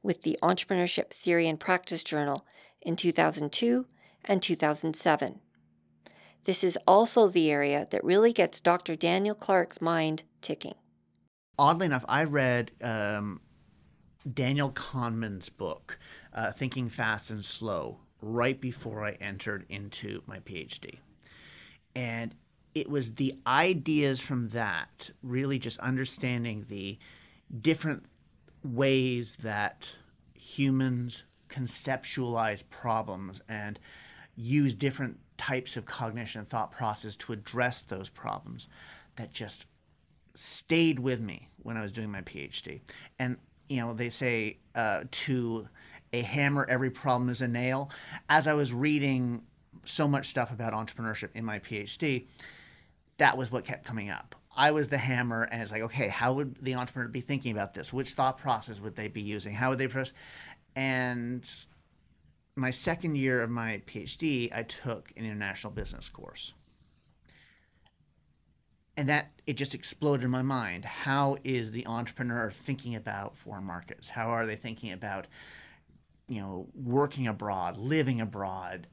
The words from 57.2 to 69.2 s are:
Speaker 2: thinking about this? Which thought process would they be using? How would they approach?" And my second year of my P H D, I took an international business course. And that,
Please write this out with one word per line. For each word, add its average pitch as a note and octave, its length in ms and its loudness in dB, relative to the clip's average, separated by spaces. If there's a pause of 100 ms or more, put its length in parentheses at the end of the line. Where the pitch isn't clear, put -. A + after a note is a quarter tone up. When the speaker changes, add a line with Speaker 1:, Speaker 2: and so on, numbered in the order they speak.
Speaker 2:
thinking C3+ 300 -2
about G2+ 240 -2
this? - 180 -8
Which B2+ 220 -4
thought C3 240 2
process A2 420 -4
would G#2 140 -8
they G#2+ 140 -6
be A2 120 -6
using? G#2 320 -6
How B2+ 180 2
would C3 100 0
they C3+ 60 0
approach?" C3 260 -4 (640)
And B2+ 720 -2 (1040)
my B2+ 160 0
second E3 460 0
year C3 260 2
of A#2 80 -2
my A2+ 360 -2
P A2 160 -10
H - 160 -10
D, C3+ 360 0
I A2+ 80 -4
took - 540 -8
an A2+ 80 -8
international G#2 480 -6
business - 360 -8
course. - 460 -16 (2500)
And C#3 120 2
that, D3+ 240 2 (160)